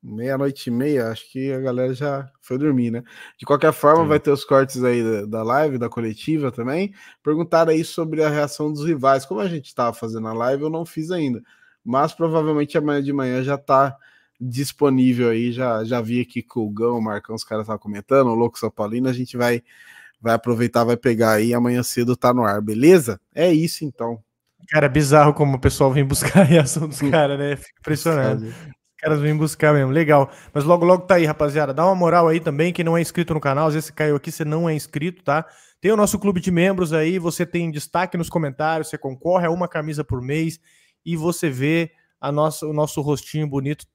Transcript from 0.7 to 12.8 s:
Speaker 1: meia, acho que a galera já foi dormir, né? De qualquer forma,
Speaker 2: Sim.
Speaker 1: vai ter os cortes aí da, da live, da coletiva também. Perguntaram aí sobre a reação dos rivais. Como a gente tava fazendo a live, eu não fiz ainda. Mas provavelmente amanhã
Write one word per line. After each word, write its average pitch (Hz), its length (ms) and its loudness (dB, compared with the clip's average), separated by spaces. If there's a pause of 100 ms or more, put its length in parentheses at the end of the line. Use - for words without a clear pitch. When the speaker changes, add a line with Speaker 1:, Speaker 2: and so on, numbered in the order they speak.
Speaker 1:
meia, 127 360 0
acho - 240 -10
que 135 200 -6
a 131 80 -6
galera 127 320 -2
já 139 380 -6 (100)
foi - 160 -8
dormir, 131 360 0
né? 120 100 -6 (340)
De - 80 -18
qualquer 147 280 4
forma, 160 320 4
Speaker 2:
Sim. 151 40 -2
Speaker 1:
vai 147 120 2
ter 147 100 0
os 139 140 0
cortes 135 400 2
aí 120 180 2
da, 107 240 -2
da 110 160 -6
live, 131 360 0
da 117 100 -4
coletiva 120 640 -4
também. 160 420 -6 (300)
Perguntaram 160 480 2
aí 160 120 0
sobre 156 380 -4
a 151 80 2
reação 147 420 -4
dos 147 140 -8
rivais. 135 400 0
Como 202 140 -6
a 202 80 -4
gente 160 260 -10
tava 120 180 -2
fazendo 113 360 -8
a 110 40 -6
live, 123 300 -2
eu 156 80 -4
não 165 160 -8
fiz 160 240 -10
ainda. 147 320 -4 (420)
Mas 135 300 0
provavelmente 156 640 0
amanhã 147 240 0